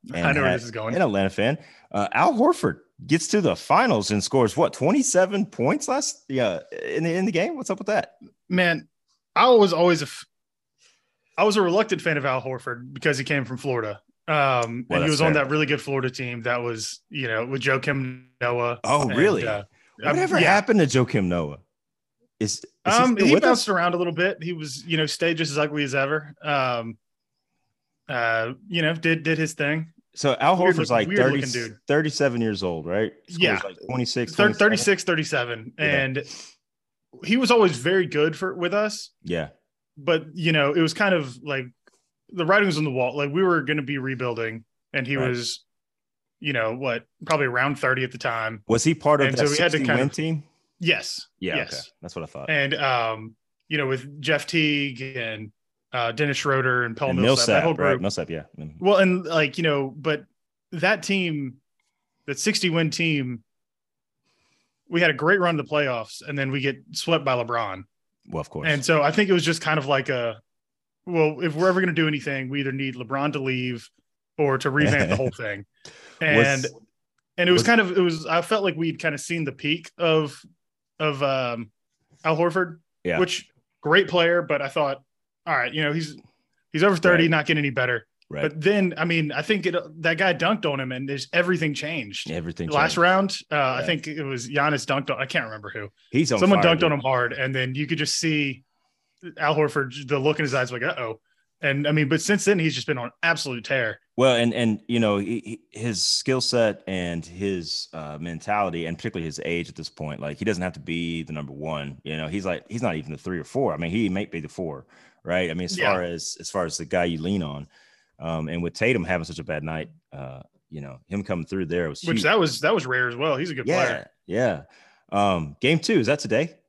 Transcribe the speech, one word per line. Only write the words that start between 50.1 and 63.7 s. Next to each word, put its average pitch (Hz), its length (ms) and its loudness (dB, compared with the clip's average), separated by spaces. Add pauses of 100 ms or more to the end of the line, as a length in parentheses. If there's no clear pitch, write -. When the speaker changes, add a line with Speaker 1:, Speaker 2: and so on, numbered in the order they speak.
Speaker 2:
team? 156 300 -4 (400)
Speaker 1:
Yes. - 440 -2 (120)
Speaker 2:
Yeah, 82 180 -4
Speaker 1:
Yes. - 160 -6
Speaker 2:
okay. - 80 -12 (200)
That's 87 140 -14
what 82 80 -8
I - 20 -8
thought. 69 240 -12
Speaker 1:
And, 139 240 0
um, 113 600 -2 (340)
you 151 80 -2
know, 143 80 0
with 135 340 -4
Jeff 143 280 0
Teague 143 520 0
and, 113 520 -10 (420)
uh, 117 180 -2
Dennis 143 260 -2
Schroeder 127 480 0
and 113 120 -8
Paul 139 140 -2
Speaker 2:
And 90 100 2
Speaker 1:
Millsap, 120 240 6
that 113 60 2
Speaker 2:
Millsap, 87 140 4
Speaker 1:
whole 165 100 2
Speaker 2:
right? 95 160 2
Speaker 1:
group. 123 100 0
Speaker 2:
Millsap, 95 300 -2
yeah. 78 120 -6 (140)
Mm-hmm. 76 260 -12
Speaker 1:
Well, 196 140 6
and, 185 280 4
like, 160 340 0
you 165 40 -2
know, 143 320 0
but 151 300 -2 (460)
that 180 320 0
team, 156 540 -2 (680)
that 139 140 -6
sixty 208 320 0
win 165 180 2
team, 143 540 -2 (1400)